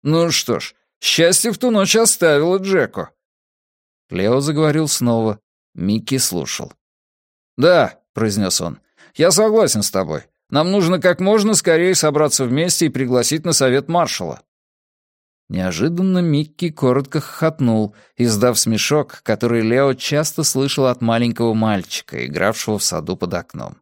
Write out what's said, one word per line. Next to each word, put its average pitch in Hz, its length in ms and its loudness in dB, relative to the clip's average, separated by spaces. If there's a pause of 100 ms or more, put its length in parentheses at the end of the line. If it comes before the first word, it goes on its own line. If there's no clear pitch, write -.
Ну 165 280 2
что - 280 -2
ж, - 160 -14 (260)
счастье 185 500 2
в 190 60 -6
ту 247 140 0
ночь 202 240 2
оставило 175 640 2
Джеку». 190 520 -2 (1000)
Лео 107 320 0
заговорил 151 460 0
снова. 113 520 0 (340)
Микки 107 440 -2
слушал. - 540 -6 (880)
«Да», 156 460 2 (100)
произнес 104 480 -2
он, — 85 180 -10 (360)
«я 170 160 4
согласен 208 520 2
с - 80 -4
тобой. 78 320 -4 (260)
Нам 160 220 0
нужно 180 280 2
как 175 200 2
можно 208 360 2
скорее 170 400 2
собраться 151 500 0
вместе 160 400 0
и 143 40 0
пригласить 127 560 -2
на 165 80 -2
совет 139 360 0
маршала». 127 520 -4 (1080)
Неожиданно 165 680 -2
Микки 156 500 -2
коротко 139 500 -2
хохотнул, 120 760 -2 (200)
издав 117 420 2
смешок, 123 680 -2
который 117 380 0
Лео 131 320 2
часто 147 500 -4
слышал 135 420 0
от 123 160 0
маленького 117 520 0
мальчика, 104 720 -2
игравшего 95 540 -2
в - 40 -4
саду 85 340 -4
под 90 160 -6
окном. - 480 -10